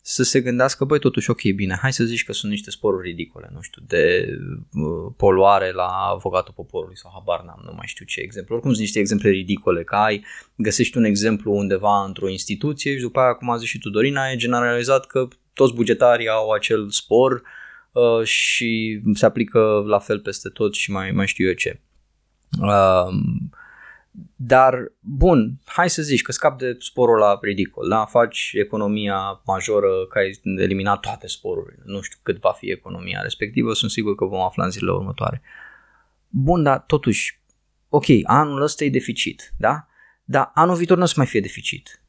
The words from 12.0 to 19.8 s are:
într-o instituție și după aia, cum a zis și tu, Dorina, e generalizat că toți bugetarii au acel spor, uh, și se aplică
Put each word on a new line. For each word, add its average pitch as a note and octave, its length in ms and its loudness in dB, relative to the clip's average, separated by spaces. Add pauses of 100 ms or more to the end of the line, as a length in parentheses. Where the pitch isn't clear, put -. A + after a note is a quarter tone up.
într-o F#2+ 260 -6
instituție C#3 680 -4
și C3 60 -6
după A#2+ 180 -2
aia, B2+ 140 4
cum B2 160 -6
a A#2 80 0
zis A#2 100 -8
și A2+ 120 -8
tu, G#2 100 -10
Dorina, C3+ 400 0
e C3 60 -4
generalizat A#2+ 680 0
că B2+ 220 -2 (260)
toți C3 200 4
bugetarii A#2 560 4
au A2 220 0
acel G#2+ 380 0
spor, B2 520 2 (500)
uh, A#2 320 2
și A2 800 0 (120)
se A2 120 2
aplică G#2+ 600 2